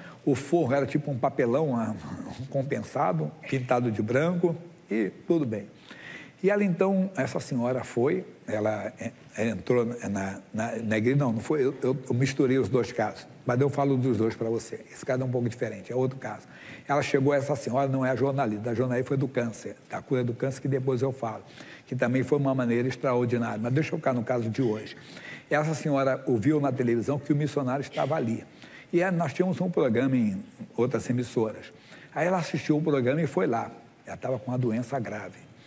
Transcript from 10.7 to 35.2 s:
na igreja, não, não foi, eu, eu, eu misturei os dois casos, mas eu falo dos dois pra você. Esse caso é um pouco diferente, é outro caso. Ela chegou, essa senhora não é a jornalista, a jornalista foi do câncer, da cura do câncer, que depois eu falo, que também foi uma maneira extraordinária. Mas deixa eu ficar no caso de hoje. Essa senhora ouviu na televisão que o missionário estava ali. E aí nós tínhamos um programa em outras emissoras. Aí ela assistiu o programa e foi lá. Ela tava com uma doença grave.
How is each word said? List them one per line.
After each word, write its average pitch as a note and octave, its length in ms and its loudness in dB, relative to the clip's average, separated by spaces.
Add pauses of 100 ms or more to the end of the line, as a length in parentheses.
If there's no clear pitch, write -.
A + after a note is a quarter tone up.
na A2 200 0
igreja, A#2+ 180 4
não, C3+ 180 2
não A2 60 -2
foi, D3 240 0
eu, C3+ 200 2
eu, C3 120 2 (140)
eu C3 60 0
misturei C3+ 420 4
os A2+ 100 2
dois A#2 240 2
casos, - 360 -4 (180)
mas B2 160 2
eu C#3+ 80 4
falo C#3 260 2
dos B2+ 220 2
dois A2 180 2
pra A2+ 140 -2
você. - 420 -4
Esse - 140 -16
caso B2+ 160 0
é C3 40 -2
um B2+ 40 -2
pouco A#2+ 180 0
diferente, G#2+ 440 -6
é A#2+ 40 -4
outro C3 220 0
caso. G#2+ 300 -10 (400)
Ela C#3+ 160 2
chegou, C3+ 280 2
essa C#3 240 2
senhora C3+ 320 0
não C3+ 160 0
é B2+ 60 2
a C3 60 0
jornalista, B2 560 0
a - 20 -2
jornalista B2+ 360 0
foi C#3 80 0
do C3+ 100 2
câncer, A#2+ 480 -4 (120)
da - 140 -8
cura B2+ 220 0
do A#2+ 100 -2
câncer, C3 280 -4
que D3 60 -4
depois C3 360 0
eu C3+ 80 2
falo, A2+ 320 -6 (420)
que C3 100 -6
também B2+ 280 2
foi C#3+ 160 2
uma C3+ 160 2
maneira B2 320 2
extraordinária. A#2+ 760 0
Mas A#2+ 120 -2
deixa D#3 200 0
eu E3+ 60 -2
ficar C3+ 140 2
no A#2+ 100 0
caso A#2+ 260 0
de A#2+ 140 0
hoje. A2 340 -2 (500)
Essa D3+ 280 2
senhora C3+ 500 2
ouviu C3 340 4
na C#3 120 2
televisão B2 480 2
que - 120 0
o D3 40 4
missionário C#3 480 0
estava D3+ 320 -2
ali. - 280 -2 (480)
E E3+ 120 4
aí F#3+ 80 2
nós E3 200 0
tínhamos F3+ 300 0
um F#3 80 0
programa C3 480 2
em G2+ 260 2 (320)
outras A#2 320 0
emissoras. A#2+ 640 -2 (440)
Aí D3+ 100 2
ela F3+ 140 2
assistiu D#3 380 0
o D3+ 40 0
programa C#3+ 400 2
e D#3 60 2
foi F#3 180 0
lá. A2+ 240 0 (380)
Ela - 100 -10
tava B2+ 220 -4
com - 100 -8
uma B2+ 80 -2
doença B2 420 0
grave. G#2 520 -10 (160)